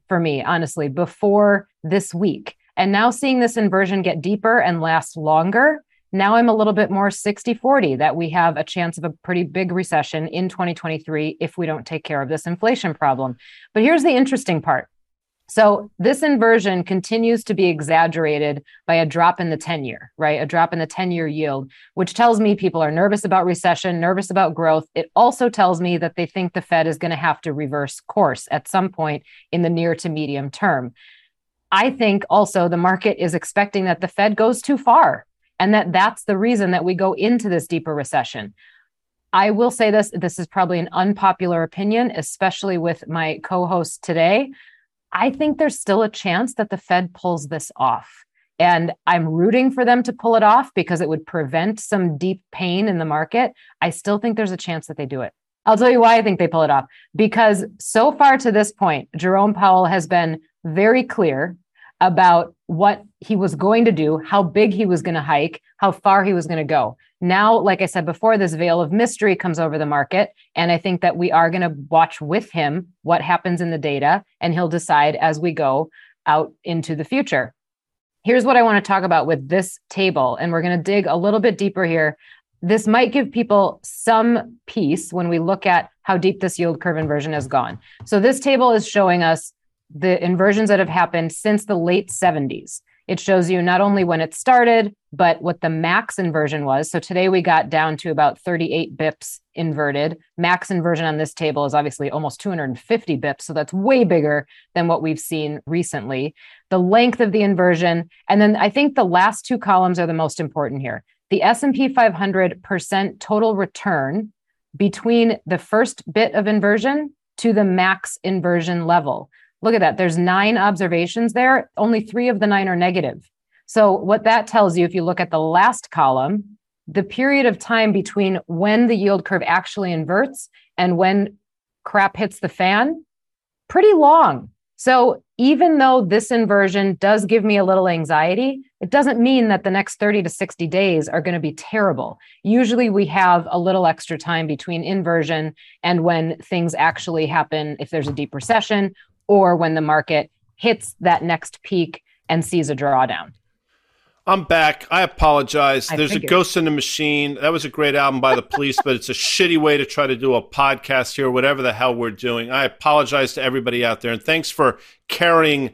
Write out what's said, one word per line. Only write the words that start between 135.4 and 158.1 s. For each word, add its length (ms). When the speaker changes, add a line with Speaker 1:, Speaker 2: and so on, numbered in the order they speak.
Speaker 1:
though 260
this 280
inversion 640
does 260
give 200
me 120
a 80
little 220
anxiety, 760
it 100
doesn't 320
mean 240
that 160
the 80
next 300
thirty 240
to 40
sixty 380
days 420
are 120
gonna 180
be 140
terrible. 680
Usually 480
we 160
have 420
a 120
little 260
extra 320
time 300
between 340
inversion 720
and 180
when 360
things 360
actually 520
happen, 520
if 120
there's 180
a 40
deep 220
recession 580
or 260
when 200
the 60
market 500
hits 440
that 220
next 400
peak 400
and 160
sees 240
a 60
drawdown. 580
Speaker 2:
I'm 180
back. 460
I 120
apologize. 880
Speaker 1:
I 60
Speaker 2:
There's 160
Speaker 1:
figured. 180
Speaker 2:
a 40
Ghost 220
in 80
the 80
Machine. 680
That 120
was 120
a 40
great 260
album 260